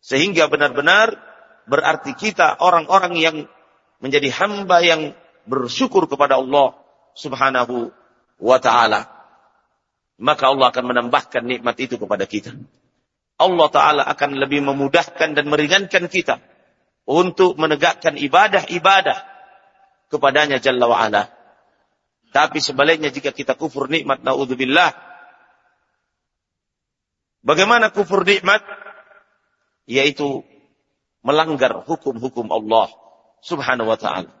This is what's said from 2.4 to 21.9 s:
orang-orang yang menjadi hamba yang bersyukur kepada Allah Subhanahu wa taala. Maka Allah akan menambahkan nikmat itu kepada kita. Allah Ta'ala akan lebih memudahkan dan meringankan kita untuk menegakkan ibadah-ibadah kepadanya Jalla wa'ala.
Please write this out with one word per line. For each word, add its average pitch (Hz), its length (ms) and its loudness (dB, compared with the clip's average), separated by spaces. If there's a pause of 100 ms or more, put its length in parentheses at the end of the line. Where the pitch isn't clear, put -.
orang-orang 175 560 2
yang 160 200 0 (640)
menjadi 135 360 0
hamba 190 480 0
yang 156 320 0 (320)
bersyukur 135 560 -2
kepada 139 320 -4
Allah 131 400 0 (400)
Subhanahu 123 760 -4 (440)
wa 127 240 2
taala. 113 480 0 (1080)
Maka 135 320 0
Allah 131 240 2
akan 123 200 -4
menambahkan 123 520 -2
nikmat 120 320 -4
itu 131 240 -8
kepada 98 240 -4
kita. - 320 -10 (800)
Allah 170 320 2
Ta'ala 151 400 2
akan 143 320 -4
lebih 139 240 -2
memudahkan 139 720 -2
dan 147 80 0
meringankan 170 640 0
kita 165 320 -4 (640)
untuk 175 560 2
menegakkan 156 560 0
ibadah-ibadah 175 1000 2 (920)
kepadanya 143 480 2
Jalla 123 320 2
wa'ala. 104 340 2 (1080)